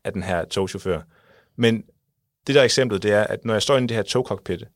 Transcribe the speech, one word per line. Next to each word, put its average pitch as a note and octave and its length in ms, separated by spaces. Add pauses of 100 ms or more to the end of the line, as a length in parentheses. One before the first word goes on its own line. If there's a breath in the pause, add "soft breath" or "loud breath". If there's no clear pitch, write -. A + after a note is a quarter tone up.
af - 80
den F#2+ 100
her F2+ 220
togchauffør. F#2+ 560 (580 soft breath)
Men A2+ 240 (640)
det C3+ 80
der C#3 80
eksempel, A#2+ 400
det G#2 100
er, G#2 120
at - 200
når A2+ 100
jeg G#2 80
står C#3+ 140
inde B2+ 80
i A#2 40
det A#2 80
her G#2+ 60
togcockpit, G2 600 (120)